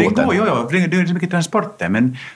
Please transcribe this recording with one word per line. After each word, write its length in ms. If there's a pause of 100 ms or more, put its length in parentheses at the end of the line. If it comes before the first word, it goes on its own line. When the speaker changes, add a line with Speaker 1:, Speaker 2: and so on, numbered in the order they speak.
Speaker 1:
Det 60
Speaker 2:
båten? 160
Speaker 1:
går, 100
ja, 120
ja. 240
Det, 160
det 100
är 80
så 80
mycket 180
transporter, 580
men, 280 (180)